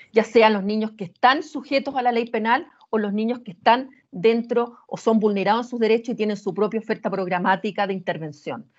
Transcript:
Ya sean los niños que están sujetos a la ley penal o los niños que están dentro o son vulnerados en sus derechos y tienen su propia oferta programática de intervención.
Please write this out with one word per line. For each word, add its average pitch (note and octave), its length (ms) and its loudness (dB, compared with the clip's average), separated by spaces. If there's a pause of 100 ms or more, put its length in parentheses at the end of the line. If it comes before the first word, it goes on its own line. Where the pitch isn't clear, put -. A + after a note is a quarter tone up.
(140)
Ya A3 100 4
sean A3 300 6
los G3 100 -2
niños G#3+ 340 -2
que G3+ 80 -8
están C4+ 380 2
sujetos - 520 -4
a B3+ 60 -2
la B3 100 2
ley A#3 180 0
penal A#3 380 0 (220)
o A3 100 -2
los G3+ 140 -2
niños A3+ 260 -2
que G#3 120 -16
están B3 380 2 (220)
dentro A#3 680 0 (100)
o - 100 -10
son A3 220 2
vulnerados G#3 460 2
en - 60 -20
sus A#3+ 80 -8
derechos A#3 340 2
y - 40 -4
tienen G#3 200 -2
su G3+ 160 -6
propia G#3 260 -2
oferta G#3+ 300 -4
programática G3 760 -2
de G3 80 -4
intervención. D#3 720 -8 (140)